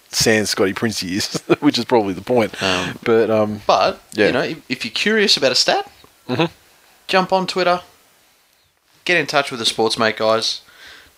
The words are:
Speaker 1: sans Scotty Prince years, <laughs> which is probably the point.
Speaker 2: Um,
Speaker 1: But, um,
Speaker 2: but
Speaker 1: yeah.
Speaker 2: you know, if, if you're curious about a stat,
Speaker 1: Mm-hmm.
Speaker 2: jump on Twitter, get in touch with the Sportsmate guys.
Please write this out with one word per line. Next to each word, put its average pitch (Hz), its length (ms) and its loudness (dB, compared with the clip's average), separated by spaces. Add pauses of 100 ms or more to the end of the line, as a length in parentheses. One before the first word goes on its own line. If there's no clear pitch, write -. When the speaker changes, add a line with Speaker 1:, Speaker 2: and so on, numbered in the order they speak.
Speaker 1:
sans 107 400 2
Scotty 98 240 0
Prince 110 280 -4
years, 95 400 -6
<laughs> - 200 0
which 143 180 2
is 113 60 -4
probably 104 280 2
the 90 80 -10
point. 113 400 0
Speaker 2:
Um, 92 420 -2
Speaker 1:
But, 113 280 2
um, 107 340 0
Speaker 2:
but 170 340 2 (140)
Speaker 1:
yeah. 104 140 2
Speaker 2:
you - 60 2
know, 131 100 0
if, 151 260 -8
if 127 160 -6
you're 110 60 -10
curious 208 460 2
about 135 160 2
a - 20 0
stat, - 340 0 (380)
Speaker 1:
Mm-hmm. 160 200 0 (600)
Speaker 2:
jump 185 240 0
on 190 160 2
Twitter, 180 320 0 (1300)
get 175 100 2
in 147 120 0
touch 139 220 0
with 123 120 -6
the 110 40 -2
Sportsmate 110 520 0
guys. 110 420 0 (580)